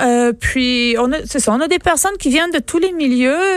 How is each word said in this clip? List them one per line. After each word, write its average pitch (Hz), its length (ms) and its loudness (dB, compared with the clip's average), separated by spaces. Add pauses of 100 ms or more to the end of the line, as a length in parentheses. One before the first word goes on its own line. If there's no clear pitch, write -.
euh, 240 320 2
puis 240 640 0
on 247 140 0
a, 311 140 -2
c'est - 120 -6
ça, 214 140 0
on 240 80 0
a 320 80 -2
des 359 100 0
personnes 370 400 0
qui 302 120 -2
viennent 330 200 0
de 320 80 0
tous - 200 -2
les 370 120 0
milieux. 262 460 0 (200)